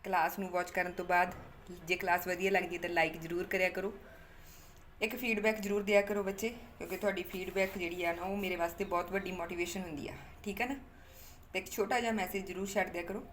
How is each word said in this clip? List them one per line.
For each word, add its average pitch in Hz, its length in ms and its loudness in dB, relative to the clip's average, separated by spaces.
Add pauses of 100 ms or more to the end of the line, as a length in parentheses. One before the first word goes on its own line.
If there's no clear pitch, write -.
ਕਲਾਸ 180 360 2
ਨੂੰ 190 100 -2
ਵਾਚ 175 220 0
ਕਰਨ 180 200 0
ਤੋਂ 175 140 -4
ਬਾਅਦ 180 260 6 (540)
ਜੇ 180 100 4
ਕਲਾਸ 180 320 2
ਵਧੀਆ 185 240 2
ਲੱਗਦੀ 180 240 2
ਹੈ 170 60 -4
ਤਾਂ 175 80 -2
ਲਾਈਕ 165 280 4
ਜ਼ਰੂਰ 170 260 -2
ਕਰਿਆ 185 260 4
ਕਰੋ, 190 240 -2 (1080)
ਇੱਕ 220 140 0
ਫੀਡਬੈਕ 220 440 2
ਜ਼ਰੂਰ 202 240 2
ਦਿਆ 202 180 8
ਕਰੋ 202 220 0
ਬੱਚੇ, 190 260 -2
ਕਿਉਂਕਿ 185 480 -8
ਤੁਹਾਡੀ 190 260 0
ਫੀਡਬੈਕ 190 540 -2
ਜਿਹੜੀ 175 260 -2
ਆ 170 100 2
ਨਾ, 170 80 -4
ਉਹ 196 160 -2
ਮੇਰੇ 185 180 0
ਵਾਸਤੇ 170 280 0
ਬਹੁਤ 180 280 0
ਵੱਡੀ 190 200 -2
ਮੋਟੀਵੇਸ਼ਨ 175 500 -2
ਹੁੰਦੀ 160 260 -6
ਆ, - 60 -8 (300)
ਠੀਕ 208 180 -4
ਹੈ 247 40 2
ਨਾ? 277 100 -4 (800)
ਤੇ 185 60 0
ਇੱਕ 190 120 -8
ਛੋਟਾ 233 280 2
ਜਿਹਾ 233 120 2
ਮੈਸੇਜ 190 340 0
ਜ਼ਰੂਰ 185 220 -4
ਛੱਡ 196 220 2
ਦਿਆ 175 120 -4
ਕਰੋ। 196 320 -6